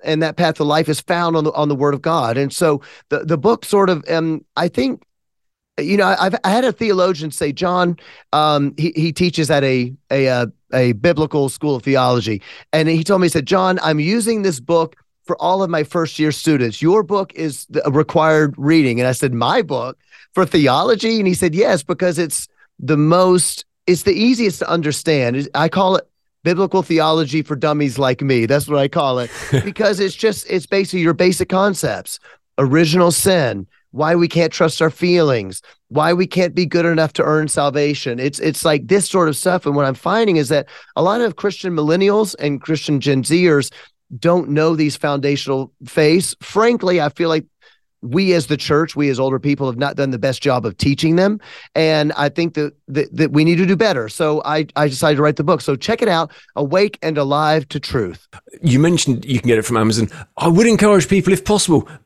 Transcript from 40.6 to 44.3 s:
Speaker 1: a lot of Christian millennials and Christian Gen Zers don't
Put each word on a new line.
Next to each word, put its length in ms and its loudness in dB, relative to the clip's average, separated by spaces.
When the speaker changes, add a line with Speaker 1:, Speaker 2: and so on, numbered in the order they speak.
Speaker 1:
a 80 0
lot 180 0
of 140 -2
Christian 400 -6
millennials 640 0
and 200 -4
Christian 400 -2
Gen 220 0
Zers 500 2
don't 320 2